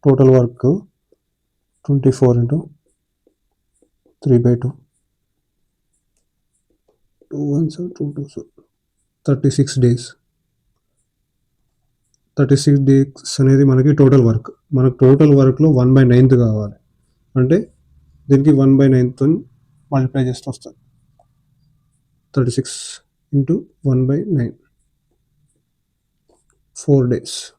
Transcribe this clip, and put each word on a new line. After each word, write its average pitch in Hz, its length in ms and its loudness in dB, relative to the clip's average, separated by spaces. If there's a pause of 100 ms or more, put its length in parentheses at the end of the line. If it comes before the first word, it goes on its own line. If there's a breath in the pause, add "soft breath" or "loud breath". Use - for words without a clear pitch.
టోటల్ 131 320 4
వర్క్ 123 320 -2 (1120)
ట్వంటీ 139 360 -2
ఫోర్ 123 240 2
into 139 140 -4 (1700)
three 127 200 2
by 120 160 2
two, 127 100 -8 (2500)
టూ 143 100 -10 (100)
వన్స్ 156 240 -4 (220)
టూ - 80 -8 (100)
టూస్, 143 220 -14 (880)
థర్టీ 139 300 -2
సిక్స్ - 180 -2 (100)
డేస్. 120 220 -2 (2250)
థర్టీ 139 260 0
సిక్స్ 143 260 2
డేస్ 135 540 -2
అనేది 135 280 2
మనకి 131 300 2
టోటల్ 135 280 4
వర్క్. 113 200 -4 (280)
మనకు 127 260 0
టోటల్ 143 380 4
వర్క్లో 135 300 2 (100)
వన్ 127 180 2
బై 135 140 4
నైన్త్ 127 320 4
కావాలి 107 320 -4 (640)
అంటే, 139 180 0 (720)
దీనికి 139 320 2
వన్ 135 180 4
బై 139 140 4
నైన్త్తో 127 340 -2 (640)
మల్టిప్లై 131 380 -2
చేస్తే 127 220 -12
వస్తుంది. - 260 -20 (1600)
థర్టీ 120 240 -2
సిక్స్ - 200 -10 (580)
into 139 200 -2 (360)
one 127 180 0
by 156 100 -2 (180)
nine, 117 180 -6 (2250)
ఫోర్ 135 320 0
డేస్. - 240 -12 (200)